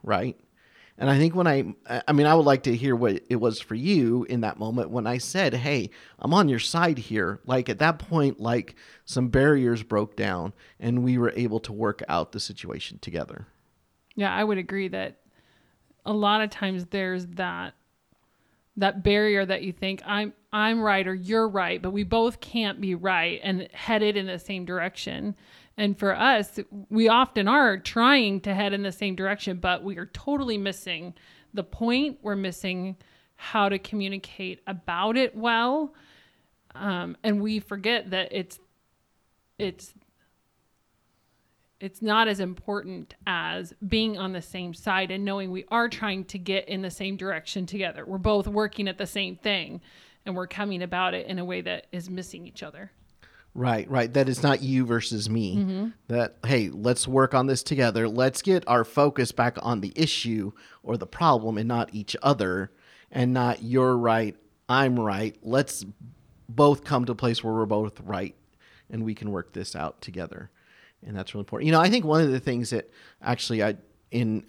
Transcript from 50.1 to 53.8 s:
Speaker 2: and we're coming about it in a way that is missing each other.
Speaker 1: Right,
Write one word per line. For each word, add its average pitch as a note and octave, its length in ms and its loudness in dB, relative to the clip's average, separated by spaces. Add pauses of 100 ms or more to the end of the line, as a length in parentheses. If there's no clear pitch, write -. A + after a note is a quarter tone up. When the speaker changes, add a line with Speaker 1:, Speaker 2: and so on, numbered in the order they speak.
Speaker 2:
and F#3 120 -6
we're F3+ 100 -4
coming F#3+ 380 -6
about F3+ 320 -2
it F3+ 100 -6
in F#3 140 -6
a F3+ 60 -6
way F3+ 160 -4
that E3+ 300 -8
is F3+ 200 -10
missing F3+ 340 -12
each - 160 -20
other. D#3 300 -16 (640)
Speaker 1:
Right, A#2+ 320 0